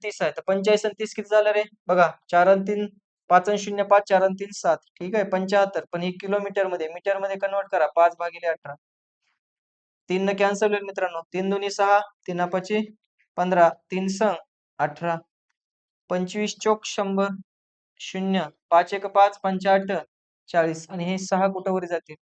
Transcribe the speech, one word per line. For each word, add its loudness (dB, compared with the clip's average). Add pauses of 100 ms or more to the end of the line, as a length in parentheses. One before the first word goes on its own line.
तीस -8
आहे, -2
तर -12
पंचेचाळीस 2
आणि -2
तीस -6
किती -8
झालं 4
रे? 2 (240)
बघा, 4 (220)
चार 6
आणि 6
तीन, -4 (420)
पाच 4
आणि 0
शून्य -4
पाच, 4
चार 4
आणि 2
तीन -10
सात, 0 (180)
ठीक -8
आहे? 0
पंच्याहत्तर, 0
पण -6
हे -4 (120)
किलोमीटर -2
मध्ये, -4
मीटर -4
मध्ये -4
कन्व्हर्ट -4
करा, 2
पाच 6
भागिले -6
अठरा. -6 (1400)
तीन 0
न 0
कॅन्सल 2
होईल -2
मित्रांनो, -6 (120)
तीन -4
दुनी -2
सहा, 4 (280)
तीन -2
पाची -2 (580)
पंधरा, 6 (220)
तीन -2
संग 0 (440)
अठरा, -2 (960)
पंचवीस -2
चोक 0
शंभर, -2 (720)
शून्य, -4 (220)
पाच 4
एक -4
पाच, 4
पंचा 0
आठ, 0 (580)
चाळीस, 0
आणि -8
हे -2
सहा 0
कुठं -4
वर -4
जातील -6